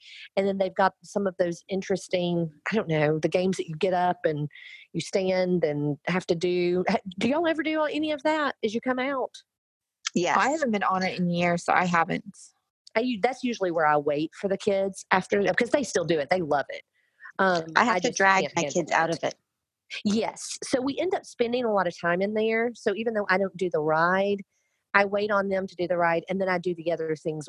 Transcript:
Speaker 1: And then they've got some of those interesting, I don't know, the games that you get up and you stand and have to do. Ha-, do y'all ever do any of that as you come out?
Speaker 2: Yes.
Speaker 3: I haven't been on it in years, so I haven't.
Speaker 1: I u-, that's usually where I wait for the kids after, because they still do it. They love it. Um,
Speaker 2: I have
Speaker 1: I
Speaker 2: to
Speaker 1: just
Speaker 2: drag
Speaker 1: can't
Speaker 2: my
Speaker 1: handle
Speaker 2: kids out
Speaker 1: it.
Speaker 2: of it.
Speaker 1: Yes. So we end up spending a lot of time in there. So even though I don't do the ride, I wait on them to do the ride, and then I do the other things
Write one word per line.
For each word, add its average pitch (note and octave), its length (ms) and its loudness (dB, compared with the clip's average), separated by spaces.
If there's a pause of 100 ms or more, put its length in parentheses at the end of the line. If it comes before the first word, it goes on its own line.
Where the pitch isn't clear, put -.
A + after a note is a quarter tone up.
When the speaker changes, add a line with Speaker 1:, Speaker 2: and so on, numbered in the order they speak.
(380)
Speaker 1:
And G3 100 2
then G3 120 0
they've F#3 160 0
got F#3+ 180 4 (100)
some G3+ 240 -2
of F3+ 100 -2
those E3+ 300 0
interesting, F3 800 0 (220)
I G3+ 40 0
don't G#3+ 120 0
know, D#3 320 2
the E3 80 2
games F#3 300 2
that - 100 -6
you D#3+ 80 -10
get F#3 180 0
up F3+ 300 2
and D3+ 240 0 (460)
you D#3+ 80 -2
stand F#3 640 2
and D3 320 0 (100)
have F3 200 -2
to F3+ 80 2
do. F3+ 520 0
Ha-, G3 120 2 (180)
do A#3 100 0
y'all D#4+ 200 0
ever D#4 160 0
do D#4 200 0
any D4+ 300 -2
of C#4 100 -6
that D#4 400 0
as G#3+ 100 -2
you A#3 60 -2
come B3+ 200 -2
out? C4 320 -4 (840)
Speaker 2:
Yes. - 240 2
Speaker 3:
I A3 100 4
haven't D4 220 0
been G3+ 100 0
on F#3 220 0
it F#3 160 -4
in F3 100 0
years, F3 340 0
so - 80 -2
I F3+ 140 4
haven't. F3 500 0 (600)
Speaker 1:
I A3 60 4
u-, B3 200 -2
that's B3+ 220 0
usually G3+ 260 -2
where E3 160 2
I D3+ 120 6
wait D3+ 360 -2
for - 140 -6
the F#3+ 100 0
kids G3 540 -2
after, G3 280 2
because G3 300 0
they D4 140 2
still F#3+ 200 -2
do D#3+ 140 0
it. C#3 140 -4
They F#3+ 100 4
love C#3+ 280 0
it. - 120 -10 (560)
Um, F#3 260 2 (120)
Speaker 2:
I - 80 6
have A#3 140 2
Speaker 1:
I - 20 0
Speaker 2:
to B3 80 0
Speaker 1:
just - 100 -4
Speaker 2:
drag F#3+ 280 4
Speaker 1:
can't - 100 -8
Speaker 2:
my E3+ 80 2
Speaker 1:
handle C#3+ 180 -2
Speaker 2:
kids D3+ 100 -8
out E3 200 2
Speaker 1:
it. D#3+ 60 -2
Speaker 2:
of - 80 -6
it. - 100 -4 (680)
Speaker 1:
Yes. - 600 -2
So B3+ 180 0
we C4+ 160 -4
end F#4 160 -2
up - 140 -4
spending A#3+ 360 -2
a A3 80 0
lot F#3+ 140 2
of F3 160 -2
time F3 220 2
in G#3 100 -2
there. A3+ 400 0
So G3+ 220 -4
even A3+ 180 -4
though G#3 160 -2
I F#3 80 4
don't F#3+ 180 -2
do F3+ 160 -2
the D#3+ 100 0
ride, F#3 600 2 (520)
I G3+ 120 4
wait G3+ 260 -2
on G3 180 0
them F#3+ 180 -2
to F3 80 -20
do F3 120 -2
the F3 100 0
ride, E3+ 320 2
and F#3+ 120 -2
then F#3 80 0
I F3+ 80 0
do F3 180 -2
the E3+ 160 -4
other D#3+ 240 -2
things D#3 340 -6